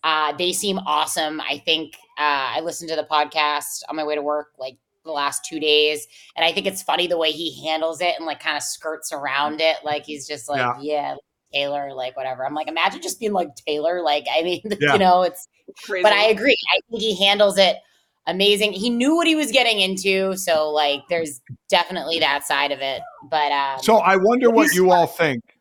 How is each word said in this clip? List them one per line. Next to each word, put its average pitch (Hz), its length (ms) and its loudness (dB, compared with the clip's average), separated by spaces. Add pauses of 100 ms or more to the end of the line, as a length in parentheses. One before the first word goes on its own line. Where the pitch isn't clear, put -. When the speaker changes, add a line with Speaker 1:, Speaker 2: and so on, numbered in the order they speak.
Speaker 1:
uh, 156 300 0
they 180 200 -2
seem 190 260 -2
awesome. 156 640 -2
I 143 160 -6
think, 160 360 -2 (240)
uh, 139 380 -2
I 156 40 -2
listened 165 300 -10
to 160 60 -2
the 151 80 -4
podcast 147 840 -2
on 156 60 -6
my 156 80 -4
way 151 100 -2
to 147 80 -2
work, 147 360 -4
like, 131 200 -12 (260)
the 160 80 -10
last 143 320 -4
two 160 160 -8
days, 151 460 4 (280)
and 165 120 2
I 170 60 4
think 196 140 -2
it's 190 160 -4
funny 170 260 0
the 165 100 0
way 160 120 2
he 147 380 -8
handles 156 320 -2
it 175 160 0
and, 165 80 -10
like, 151 160 -8
kinda 151 220 -4
skirts - 500 -8
around 147 480 -2
it. 160 240 2
Like, 151 220 -4
he's 147 200 -12
just 147 220 -10
like, 143 100 -2
Speaker 2:
Yeah. 123 220 0
Speaker 1:
"Yeah, 143 360 -4 (360)
Taylor, 143 400 -4
like, 131 240 -8
whatever." 131 280 -6
I'm 139 100 -6
like, 151 140 -6
imagine 175 340 -2
just - 180 -8
being 214 140 -4
like, 175 200 -4 (120)
"Taylor," 160 360 -2
like, 147 220 0 (100)
I 160 80 2
mean, 175 220 -4
<laughs> 208 160 -6
Speaker 2:
Yeah. 143 140 4
Speaker 1:
you - 40 4
know, 185 240 6
it's 175 240 -4 (380)
Speaker 3:
Crazy. 190 180 -6
Speaker 1:
but 208 120 6
I 208 100 4
agree. 220 320 4 (180)
I 190 60 0 (100)
think 226 120 -6
he 220 200 0
handles 196 360 4
it 180 180 4 (520)
amazing. 202 440 2
He 196 180 -2
knew 247 240 2
what 339 140 2
he 311 80 4
was 294 160 -2
getting 233 260 2
into, 190 580 0
so, 160 340 0
like, 147 380 0
there's 165 320 -4 (280)
definitely 170 500 0
that 143 260 0
side 143 280 0
of 131 80 -6
it. 135 200 -4 (300)
But, 147 220 0
um, 139 280 -2
Speaker 2:
So 220 180 4
I 185 180 4
wonder 233 340 4
what - 140 6
Speaker 1:
he's 160 100 2
Speaker 2:
you 185 160 4
all 170 160 6
think. 143 380 -2 (160)